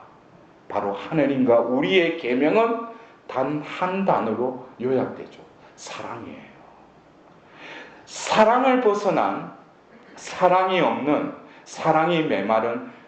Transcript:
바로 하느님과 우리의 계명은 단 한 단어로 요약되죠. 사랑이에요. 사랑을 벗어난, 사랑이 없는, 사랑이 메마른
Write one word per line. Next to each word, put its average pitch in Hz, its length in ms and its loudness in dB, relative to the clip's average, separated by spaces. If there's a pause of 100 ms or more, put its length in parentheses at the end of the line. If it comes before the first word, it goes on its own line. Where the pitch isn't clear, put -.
(680)
바로 101 240 -4
하느님과 131 640 2
우리의 160 580 2
계명은 175 720 0 (360)
단 143 340 -4
한 185 440 -4
단어로 117 640 -2 (140)
요약되죠. 123 600 -4 (340)
사랑이에요. 104 760 -14 (1500)
사랑을 247 760 4
벗어난, 170 760 0 (600)
사랑이 185 640 2
없는, 117 520 0 (300)
사랑이 160 600 0
메마른 113 680 -2 (160)